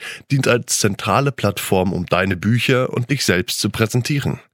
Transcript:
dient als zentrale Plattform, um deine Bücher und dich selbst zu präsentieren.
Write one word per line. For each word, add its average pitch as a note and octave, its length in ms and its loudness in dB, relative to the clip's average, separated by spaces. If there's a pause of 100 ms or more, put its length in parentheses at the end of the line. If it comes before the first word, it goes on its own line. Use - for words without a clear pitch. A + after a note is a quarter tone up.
(300)
dient C#3 160 2
als A#2+ 320 2
zentrale A2 540 0
Plattform, F#2+ 640 0
um F2 100 -4
deine F#2 320 2
Bücher A#2+ 560 2
und B2 180 -4
dich C#3+ 140 -2
selbst F#2 360 0
zu G#2 100 0
präsentieren. A2+ 680 -2 (140)